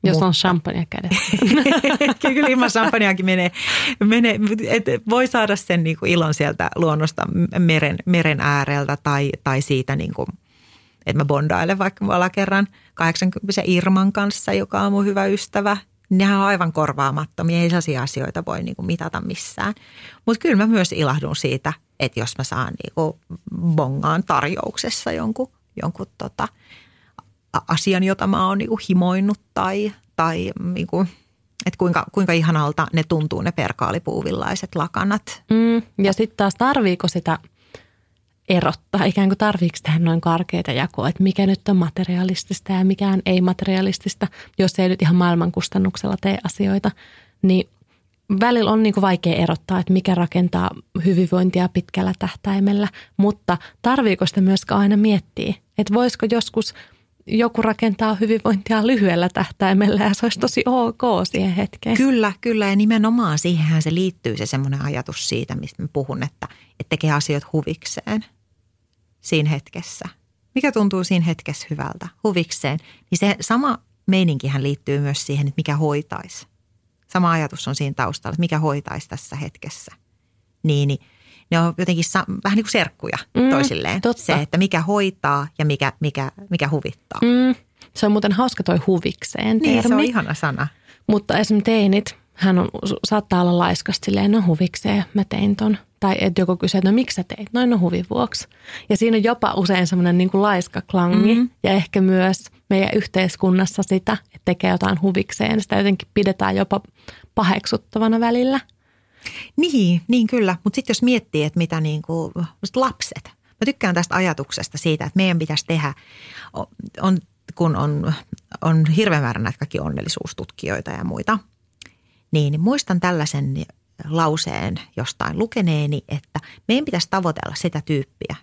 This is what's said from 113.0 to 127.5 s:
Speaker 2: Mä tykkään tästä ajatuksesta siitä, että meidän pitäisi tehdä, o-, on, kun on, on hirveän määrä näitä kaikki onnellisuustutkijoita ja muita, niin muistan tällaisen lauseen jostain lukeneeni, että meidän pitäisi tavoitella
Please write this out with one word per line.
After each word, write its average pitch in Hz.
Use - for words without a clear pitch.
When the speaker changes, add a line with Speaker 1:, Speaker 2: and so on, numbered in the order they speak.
Speaker 2:
Mä -
tykkään 214
tästä 175
ajatuksesta 165
siitä, 160
että 147
meidän 185
pitäisi 156
tehdä, 151
o-, -
on, 190
kun 165
on, 147
on 160
hirveän 160
määrä 120
näitä -
kaikki -
onnellisuustutkijoita -
ja -
muita, -
niin 151
muistan 208
tällaisen 151
lauseen 151
jostain -
lukeneeni, 160
että -
meidän 254
pitäisi -
tavoitella 175